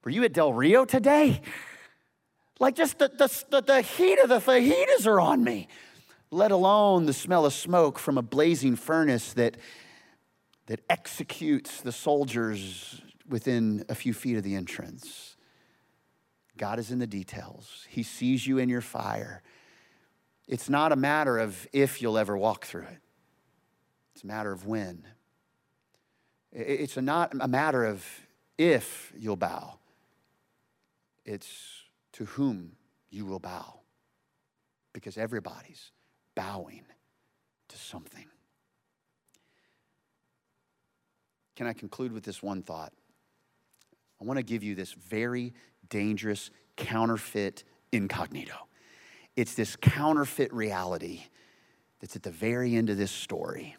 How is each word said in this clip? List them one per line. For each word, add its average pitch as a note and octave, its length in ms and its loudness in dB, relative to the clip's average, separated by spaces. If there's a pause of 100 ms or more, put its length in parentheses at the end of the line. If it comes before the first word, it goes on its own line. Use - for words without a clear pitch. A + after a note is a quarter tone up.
"Were A#2+ 80 -4
you A3 140 2
at F3 80 4
Del D3+ 200 4
Rio F3 320 6
today?" C4+ 560 6 (1160)
Like, B3+ 160 2
just D#4 240 0
the, C#4 100 6
the, C4 400 0
the, C#4 120 4
the C4+ 200 6
heat F#4 380 4
of B4 100 8
the A#3+ 100 6
fajitas C#4+ 680 6
are G#3 120 6
on B3 240 4
me, - 240 -2 (640)
let G3+ 220 4
alone F#3+ 540 6
the C#3+ 80 2
smell E3+ 320 2
of C#3 80 4
smoke E3 460 2
from C#3+ 180 0
a B2+ 40 2
blazing C3+ 540 2
furnace D3+ 580 2
that, A#2+ 240 2 (1080)
that A2+ 220 -6
executes - 920 -4
the B2 100 -8
soldiers A2+ 1080 -4 (260)
within A2+ 640 -2
a A2+ 60 -6
few A#2+ 180 -4
feet A#2 240 -4
of G2+ 60 -4
the G2 120 -4
entrance. - 800 -12 (1200)
God G#2+ 220 -6
is A2+ 120 -8
in B2 80 -4
the B2 80 -4
details. G2+ 840 -14
He A#2+ 140 -6
sees B2 420 -2
you C3 120 0
in B2+ 120 2
your B2 120 -2
fire. F#2+ 600 -8 (1040)
It's - 220 -8
not D3+ 220 4
a C#3+ 60 4
matter C#3 400 2
of G#2+ 360 -4
if C3+ 280 2
you'll A2+ 160 0
ever G#2 200 0
walk G#2 280 0
through - 180 -14
it. E2+ 160 -18 (1120)
It's - 100 -20
a G2+ 40 -14
matter G#2+ 240 -6
of F#2 140 -10
when. F#2 400 -6 (1500)
I-, - 60 -16
it's C#3 380 -4
a C3 40 -4
not D#3 380 0
a C#3 80 -2
matter C3 380 0
of G2+ 200 -6 (520)
if D#3 600 2
you'll G#2+ 200 -4
bow. E2 420 -6 (1500)
It's - 580 -16 (300)
to A2+ 120 -12
whom G#2 480 -4 (360)
you G2+ 160 -12
will F#2+ 140 -8
bow, F2+ 400 -14 (1120)
because - 240 -16
everybody's A2 720 -10 (440)
bowing F#2 480 -12 (840)
to - 80 -20
something. - 500 -20 (3250)
Can A#2+ 120 -8
I A#2 60 -6
conclude A#2 380 -10
with A2 120 -12
this G2+ 180 -14
one F#2+ 220 -8
thought? D#2+ 300 -14 (1300)
I G2+ 40 -14
want C3 120 -6
to B2+ 60 -4
give A2 200 -6
you G#2 120 -6
this F2+ 180 -12
very A#2+ 600 -6 (360)
dangerous G#2 600 -4 (260)
counterfeit A2 880 -4 (280)
incognito. F2+ 640 -6 (800)
It's A#2+ 180 -2
this - 220 -4
counterfeit C#3+ 800 0
reality F#2 680 -6 (760)
that's - 160 -18
at - 80 -14
the F#2 80 -10
very A#2 440 -2
end A2+ 140 2
of G2+ 80 -2
this G2 140 -2
story. - 680 -10